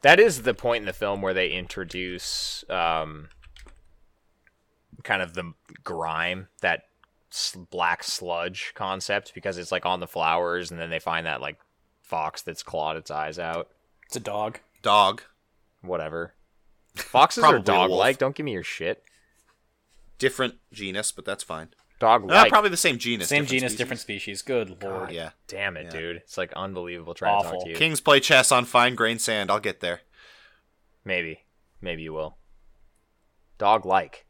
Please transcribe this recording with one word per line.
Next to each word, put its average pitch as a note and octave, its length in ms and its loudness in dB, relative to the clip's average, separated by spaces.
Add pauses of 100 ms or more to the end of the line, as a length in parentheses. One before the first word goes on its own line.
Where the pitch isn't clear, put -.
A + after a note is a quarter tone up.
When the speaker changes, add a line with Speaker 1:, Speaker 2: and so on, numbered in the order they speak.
Speaker 1:
That E3 180 10
is F#3 220 6
the A#2 120 2
point A#2+ 280 0
in G#2 40 -10
the F#2+ 60 -4
film G2+ 300 -4
where F#2+ 120 0
they F#2 160 2
introduce, F2+ 1200 -8
um, D#2+ 600 -2 (1700)
kind G2 180 0
of E2+ 120 -6
the E2+ 200 -8 (320)
grime, E2+ 600 -4 (140)
that E2+ 220 0 (480)
s-, - 240 -6 (160)
black F2 320 0
sludge F2 720 -6
concept, G2 580 -6
because F2+ 240 -8
it's, F2 140 -10
like, F#2 140 -4
on F2+ 160 0
the F2 60 -10
flowers, F2 640 -2
and E2+ 80 -12
then E2 100 -8
they E2 100 -4
find E2 260 -4
that, D2 160 -4
like, D2+ 160 -10 (440)
fox D#2 400 -6
that's - 220 -12
clawed D#2 340 -4
its D#2+ 140 -14
eyes D#2 280 -8
out. E2 300 -6 (360)
Speaker 2:
It's - 120 -14
a - 20 -6
dog. G#2+ 400 -6 (220)
Speaker 3:
Dog. G2+ 420 6 (580)
Speaker 1:
Whatever. E2 520 -6 (600)
Foxes - 480 4
are D3+ 100 10
Speaker 3:
Probably G2+ 200 2
a F2 60 6
wolf. F#2 100 4
Speaker 1:
dog-like. G#2 280 4
Don't C#3 180 0
give D3+ 100 -10
me C#3 80 -6
your F2 100 -6
shit. - 400 -6 (1160)
Speaker 3:
Different C3 360 0 (180)
genus, G2+ 400 -6
but F#2 120 -16
that's G2 180 -8
fine. D#2+ 260 -12 (300)
Speaker 1:
Dog-like. A#2+ 480 6
Speaker 3:
Uh, - 20 4
probably G#3 200 6
the E3+ 80 -2
same C#3+ 200 2
genus, A#2 320 -4
Speaker 2:
Same C#3+ 140 2
Speaker 3:
different C3 60 -6
Speaker 2:
genus, B2+ 220 0
Speaker 3:
species. A2 60 -6
Speaker 2:
different A#2+ 240 -4
species. G2+ 400 -10
Good G#2 380 -4
Speaker 3:
God, G2 100 -8
Speaker 2:
lord. F#2 220 -8
Speaker 3:
yeah. E2 180 -8 (180)
Speaker 1:
Damn G2 300 -6
it, D#2 80 -12
Speaker 3:
Yeah. E2 40 -16 (100)
Speaker 1:
dude. E2+ 180 -6
It's, - 200 -14
like, F#2 160 -6
unbelievable F2 600 -8
trying G2+ 280 0
to E2+ 60 -2
Speaker 2:
Awful. F2+ 120 -6
Speaker 1:
talk F2+ 60 -6
to E2 60 -10
you. E2 60 -8
Speaker 3:
Kings D#3 240 0
play C#3+ 180 8
chess C3 320 6
on B2 140 4
fine B2 300 4
grained A2+ 260 0
sand. G#2 300 -2
I'll G#2+ 80 2
get G2+ 200 -4
there. F2 220 -4 (1000)
Speaker 1:
Maybe. F2 380 -4 (400)
Maybe E2 220 -8
you D#2 100 -10
will. D#2 240 -8 (1200)
Dog-like. F#2+ 720 2